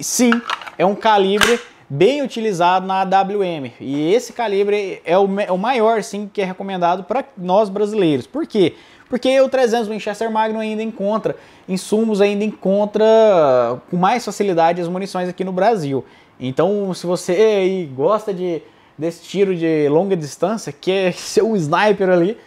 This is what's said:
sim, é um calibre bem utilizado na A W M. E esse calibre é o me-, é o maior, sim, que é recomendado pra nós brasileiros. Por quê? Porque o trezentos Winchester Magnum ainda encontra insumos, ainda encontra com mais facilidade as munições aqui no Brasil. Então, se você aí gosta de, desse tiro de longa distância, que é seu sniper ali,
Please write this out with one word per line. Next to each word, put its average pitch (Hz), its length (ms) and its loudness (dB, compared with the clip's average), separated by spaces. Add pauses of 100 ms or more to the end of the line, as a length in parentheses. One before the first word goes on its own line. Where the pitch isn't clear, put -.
sim, 247 320 2 (440)
é 156 80 0
um 202 100 0
calibre 208 640 2 (280)
bem 196 320 2
utilizado 185 640 0
na 190 140 -2
A 190 40 0
W 196 380 2
M. 156 380 -6
E 143 320 -2
esse 240 220 0
calibre 202 680 -2
é 170 120 2
o 202 100 4
me-, 196 180 -2
é 175 80 -4
o 185 40 0
maior, 220 460 0
sim, 202 280 -10
que 202 120 -4
é - 20 -2
recomendado 185 600 -4
pra 262 200 -4 (120)
nós 190 340 0
brasileiros. 196 560 0
Por 302 200 -6
quê? 190 280 0 (340)
Porque 262 320 2
o 269 80 4
trezentos 240 400 0
Winchester 220 420 -6
Magnum 220 280 -2
ainda 220 240 -4
encontra 208 540 -4 (300)
insumos, 208 540 0
ainda 202 240 2
encontra 208 640 0 (800)
com 175 80 -4
mais 202 260 0
facilidade 175 600 0
as 170 60 -4
munições 185 400 -6
aqui 180 160 -8
no 190 80 -6
Brasil. 180 520 0 (340)
Então, 185 540 -2
se 175 140 -10
você 175 260 -2
aí 190 540 2
gosta 185 480 -2
de, 175 260 -4 (360)
desse 165 260 -8
tiro 190 340 0
de 160 320 2
longa 180 260 2
distância, 170 560 -4
que - 220 -4
é 190 180 0
seu 214 460 0
sniper 190 540 2
ali, 180 260 2 (100)